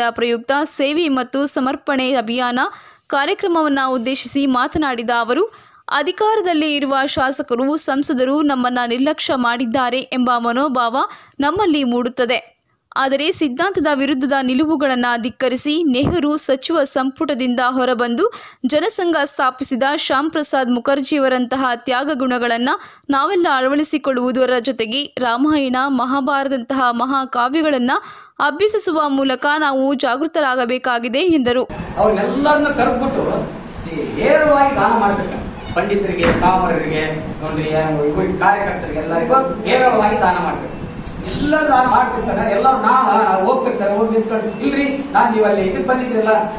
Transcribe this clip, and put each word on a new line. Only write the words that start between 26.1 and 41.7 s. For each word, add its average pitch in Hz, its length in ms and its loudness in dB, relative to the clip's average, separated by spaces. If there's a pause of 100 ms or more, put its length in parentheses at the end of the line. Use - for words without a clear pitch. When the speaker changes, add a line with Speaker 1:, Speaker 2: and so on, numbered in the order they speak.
Speaker 1:
ಮಹಾಕಾವ್ಯಗಳನ್ನ 262 1000 0 (480)
ಅಭ್ಯಸಿಸುವ 339 720 0
ಮೂಲಕ 269 380 0 (120)
ನಾವು 277 360 0
ಜಾಗೃತರಾಗಬೇಕಾಗಿದೆ 254 1200 0
ಎಂದರು. 269 500 2 (280)
Speaker 2:
ಅವ್ರನ್ನೆಲ್ಲರನ್ನ 277 720 2
ಕರೆದ್ಬಿಟ್ಟು 247 540 0 (640)
ಸಿ-, - 320 -6
ನೇರವಾಗಿ 285 600 4
ದಾನ - 240 2
ಮಾಡ್ತಿರ್ತಾರೆ. 196 440 -2 (300)
ಪಂಡಿತರಿಗೆ, 190 480 0
ಕಾಮರರಿಗೆ, 165 800 2 (400)
ನೋಡ್ರಿ, 151 200 -4
ಏನು 156 420 0
ಇವ್ರಿಗೆ, 180 340 0
ಕಾರ್ಯಕರ್ತರಿಗೆ 185 640 0
ಎಲ್ಲರಿಗೂ 196 340 0 (300)
ನೇರವಾಗಿ 220 560 4
ದಾನ 185 240 2
ಮಾಡ್ತಾರೆ. - 300 -6 (560)
ಎಲ್ಲರೂ 302 360 0
ದಾನ - 200 4